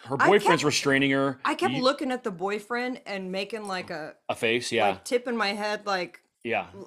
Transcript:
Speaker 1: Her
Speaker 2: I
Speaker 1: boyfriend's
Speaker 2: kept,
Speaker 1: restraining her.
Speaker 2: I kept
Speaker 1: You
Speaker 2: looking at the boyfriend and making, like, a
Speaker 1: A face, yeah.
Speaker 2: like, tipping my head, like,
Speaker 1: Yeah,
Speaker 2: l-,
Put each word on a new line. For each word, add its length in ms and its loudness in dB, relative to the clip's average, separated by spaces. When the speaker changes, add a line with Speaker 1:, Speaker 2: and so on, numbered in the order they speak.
Speaker 1:
Her 140 -4
Speaker 2:
I 80 6
Speaker 1:
boyfriend's 340 6
Speaker 2:
kept, 60 4
Speaker 1:
restraining 440 4
her. 320 2
Speaker 2:
I 100 0
kept 200 -2
Speaker 1:
You 100 -2
Speaker 2:
looking 280 0
at 120 -6
the 80 -4
boyfriend 760 -4
and 260 -8
making, 360 -6
like, 220 -6
a 240 -10
Speaker 1:
A 60 -2
face, 360 0
yeah. 180 4
Speaker 2:
like, 160 -4
tipping 300 -2
my 180 0
head, 340 -4
like, 340 -4
Speaker 1:
Yeah, 320 -2
Speaker 2:
l-, 120 -14